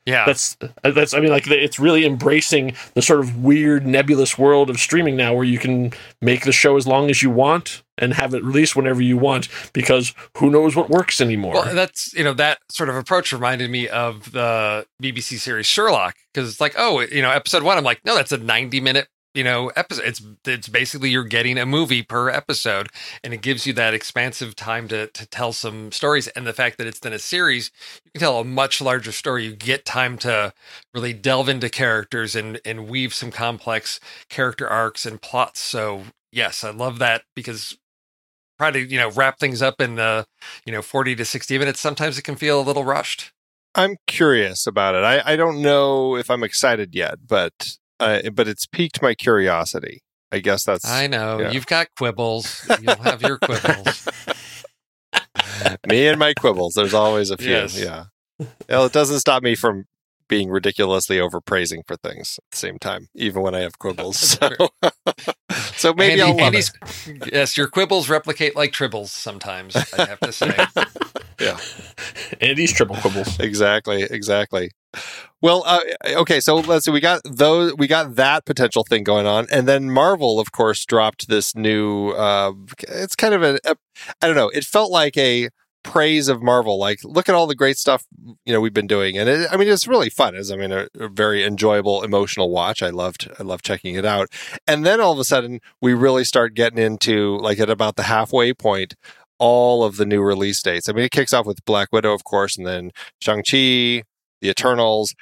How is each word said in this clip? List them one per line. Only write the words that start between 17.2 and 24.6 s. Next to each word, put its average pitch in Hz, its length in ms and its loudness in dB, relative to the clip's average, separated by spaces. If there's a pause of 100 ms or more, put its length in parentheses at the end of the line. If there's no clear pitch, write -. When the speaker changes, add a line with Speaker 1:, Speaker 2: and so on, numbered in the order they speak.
Speaker 1:
know, 127 100 2
episode 147 320 0
one, 185 140 2
I'm 147 80 0
like, 120 220 0
"No, 226 80 2
that's 147 180 0
a 131 60 -2
ninety-minute, 127 680 -2 (280)
you 135 100 -2
know, 123 320 -2
episode." 156 300 -6
It's, 113 160 -8 (240)
it's 123 220 -6
basically 131 420 -4
you're 127 140 0
getting 117 340 -2
a 123 80 -2
movie 135 360 0
per 123 280 -4
episode, 107 580 -4 (340)
and 120 120 -10
it 104 80 -12
gives 135 240 -4
you 131 80 -4
that 113 180 0
expansive 120 640 -6
time 113 320 -8